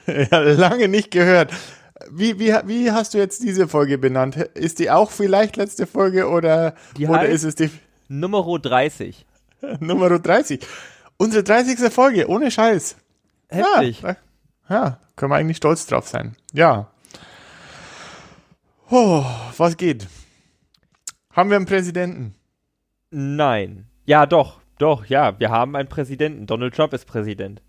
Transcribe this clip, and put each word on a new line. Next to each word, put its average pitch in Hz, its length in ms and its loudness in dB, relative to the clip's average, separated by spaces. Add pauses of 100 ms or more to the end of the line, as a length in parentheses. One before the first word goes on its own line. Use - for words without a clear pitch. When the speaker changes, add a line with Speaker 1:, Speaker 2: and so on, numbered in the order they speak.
Speaker 1:
<laughs> - 60 -10
Ja, 147 340 2
lange 180 480 4
nicht 208 220 0
gehört. 175 440 4 (560)
Wie, 196 280 -2
wie, 214 140 2 (140)
wie 233 240 -2
hast 214 240 -2
du 208 40 0
jetzt 196 240 -2
diese 190 240 0
Folge 143 300 0
benannt? 131 400 0
Ist - 420 -6
die - 120 0
auch 196 200 4
vielleicht 202 460 0
letzte 196 300 -4
Folge 185 420 0
oder, 165 460 2 (240)
Speaker 2:
Die 151 80 -2
Speaker 1:
oder 160 140 4
Speaker 2:
heißt 156 120 2
Speaker 1:
ist 156 120 -2
es 156 100 -4
die 156 160 0 (380)
Speaker 2:
Numero 175 500 -4
dreißig. 127 640 -2 (280)
Speaker 1:
<laughs> - 280 -12
Numero 175 380 2
dreißig. 170 480 0 (500)
Unsere 214 260 0
dreißigste 240 480 2
Folge, 247 380 2
ohne 240 220 0
Scheiß. 220 440 0 (540)
Speaker 2:
Heftig. 165 540 0
Speaker 1:
Ja, 185 140 -6 (520)
ja, 190 320 -4 (160)
können 139 160 -4
wir 143 40 2
eigentlich 156 200 -2
stolz 160 300 0
drauf 123 200 -2
sein. 117 300 -10 (160)
Ja. 139 380 2 (2000)
Oh, 190 340 4 (320)
was 165 220 2
geht? 131 280 -2 (1300)
Haben 185 160 2
wir 202 80 4
einen 190 80 0
Präsidenten? 175 680 -4 (760)
Speaker 2:
Nein. 131 760 -6 (180)
Ja, 147 220 4
doch, 151 340 0 (160)
doch, 143 300 0
ja, 127 340 0
wir 110 80 0
haben 120 280 0
einen 139 120 -6
Präsidenten. 135 560 -6
Donald 117 320 -6
Trump 156 160 0
ist - 140 -10
Präsident. 101 640 -8